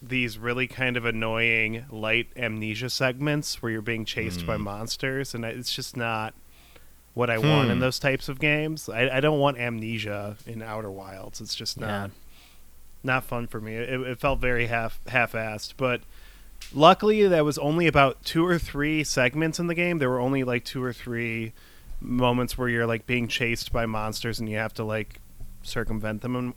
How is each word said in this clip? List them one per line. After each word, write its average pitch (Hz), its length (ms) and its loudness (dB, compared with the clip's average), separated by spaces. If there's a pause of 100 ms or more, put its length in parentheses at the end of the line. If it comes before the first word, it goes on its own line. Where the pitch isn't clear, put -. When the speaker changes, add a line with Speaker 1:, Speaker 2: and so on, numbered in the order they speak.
Speaker 1:
these 123 360 -2
really 123 280 -2
kind 127 300 0
of 117 80 0
annoying 113 840 0
light 110 360 0 (100)
amnesia 110 540 -4
segments 143 720 -2
where 120 100 0
you're 110 80 -2
being 110 240 -4
chased 90 420 -4
by 110 100 -2
Speaker 2:
Hmm. 104 80 -2
Speaker 1:
monsters, 117 720 -4
and 117 120 -4
I, 113 40 -6
it's 120 240 -6
just - 220 -8
not 113 380 -2 (800)
what 120 160 2
I 113 80 2
want 139 320 6
in 120 60 4
Speaker 2:
Hmm. 123 40 2
Speaker 1:
those 127 180 2
types 135 300 0
of 135 120 -6
games. 151 480 0
I, 127 280 2
I 131 40 4
don't 151 180 6
want 139 200 4
amnesia 110 800 -4 (100)
in 110 160 -10
Outer 110 280 -8
Wilds. 95 500 -12
It's 107 140 -8
just - 260 -6
not, 113 80 -4
Speaker 3:
Yeah. 101 200 -4 (960)
Speaker 1:
not 131 200 2
fun 117 220 -4
for 113 140 -8
me. 110 160 -8
It, 127 240 -4
it 127 200 -4
felt 135 200 2
very 123 260 2
half, 113 400 -2
half-assed, 110 720 -2
but 123 240 0 (720)
luckily 202 520 8
that 165 180 6
was 147 140 2
only 156 280 2
about 143 380 6
two 165 200 2
or 175 140 4
three 151 460 -2
segments 143 540 2
in 175 100 -2
the 170 60 -2
game. 175 240 0
There 131 120 2
were 127 100 0
only, 131 240 0
like, 120 200 0
two - 180 -6
or 127 100 -2
three 113 600 -6 (480)
moments 123 560 2
where 123 120 0
you're, 117 180 2
like, 117 220 -2
being 120 180 2
chased 117 460 -2
by 120 120 2
monsters 110 540 -2
and 113 100 -4
you 107 80 -2
have 110 180 -2
to, 117 100 -4
like, 107 340 -4 (460)
circumvent 110 580 -4
them 123 140 -2
and, 123 200 -4